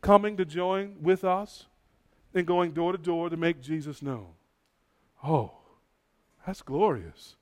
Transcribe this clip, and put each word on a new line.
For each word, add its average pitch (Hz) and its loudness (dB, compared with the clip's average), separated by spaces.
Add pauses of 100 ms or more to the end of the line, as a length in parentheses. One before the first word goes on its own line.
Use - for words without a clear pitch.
Coming 202 6
to 185 0
join 190 -4
with 185 2
us 190 -2 (680)
and 180 0
going 175 2
door 170 -2
to 190 -4
door 170 -2
to 165 -6
make 165 0
Jesus 147 -8
known. 123 -6 (1000)
Oh, 143 0 (960)
that's 185 -10
glorious. 135 -2